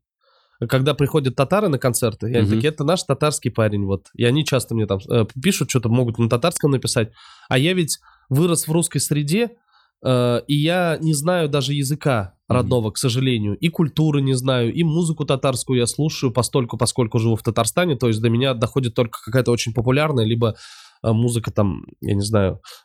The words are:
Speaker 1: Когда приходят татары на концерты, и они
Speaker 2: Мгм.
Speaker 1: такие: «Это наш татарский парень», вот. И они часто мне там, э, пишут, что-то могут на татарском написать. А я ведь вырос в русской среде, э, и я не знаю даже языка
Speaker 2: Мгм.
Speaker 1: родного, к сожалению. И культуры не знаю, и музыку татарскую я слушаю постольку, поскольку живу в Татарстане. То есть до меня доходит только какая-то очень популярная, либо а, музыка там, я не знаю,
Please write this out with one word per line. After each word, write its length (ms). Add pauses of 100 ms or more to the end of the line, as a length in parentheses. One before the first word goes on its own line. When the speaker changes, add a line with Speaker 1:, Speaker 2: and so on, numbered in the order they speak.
(680)
Speaker 1:
Когда 240
приходят 420
татары 340
на 100
концерты, 500
и 60
они 120
Speaker 2:
Мгм. 80
Speaker 1:
такие: 140
«Это 140
наш 200
татарский 460
парень», 360
вот. 280
И 120
они 200
часто 300
мне 100
там, 140 (100)
э, 160 (160)
пишут, 280
что-то 200
могут 300
на 100
татарском 420
написать. 400 (380)
А 80
я 160
ведь 260 (300)
вырос 380
в 40
русской 280
среде, 520 (540)
э, 420
и 80
я 460
не 120
знаю 360
даже 240
языка 600 (120)
Speaker 2:
Мгм. 100
Speaker 1:
родного, 340
к 60
сожалению. 600
И 120
культуры 520
не 140
знаю, 380
и 100
музыку 420
татарскую 540
я 80
слушаю 440
постольку, 460
поскольку 420
живу 160
в 80
Татарстане. 520
То 120
есть 140
до 80
меня 240
доходит 420
только 300
какая-то 260
очень 220
популярная, 520
либо 300 (480)
а, 100
музыка 380
там, 340 (160)
я 140
не 60
знаю, 400 (240)